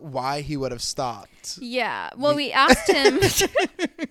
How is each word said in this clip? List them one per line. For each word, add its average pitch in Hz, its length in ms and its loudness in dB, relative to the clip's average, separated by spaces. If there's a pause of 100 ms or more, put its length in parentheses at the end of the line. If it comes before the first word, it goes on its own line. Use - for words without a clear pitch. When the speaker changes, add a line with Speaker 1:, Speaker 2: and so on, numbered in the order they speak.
Speaker 1:
why 139 400 -4
he 143 160 -6
would 131 160 -4
have 117 100 -10
stopped. - 760 -8
Speaker 2:
Yeah. 220 560 -4
Well, 294 180 2
Speaker 1:
We 294 120 -2
Speaker 2:
we - 40 -6
asked 262 400 4
him. 294 320 4
Speaker 1:
<laughs> 381 60 4 (800)
Speaker 2:
<laughs> - 20 -